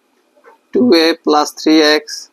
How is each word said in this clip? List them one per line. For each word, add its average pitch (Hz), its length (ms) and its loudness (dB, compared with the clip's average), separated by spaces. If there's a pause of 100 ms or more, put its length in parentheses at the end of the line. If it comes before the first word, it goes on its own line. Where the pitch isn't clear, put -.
(720)
টু - 100 0 (220)
এ - 20 0 (180)
প্লাস 151 240 -2 (100)
থ্রি 156 160 0 (200)
এক্স 151 200 -6 (180)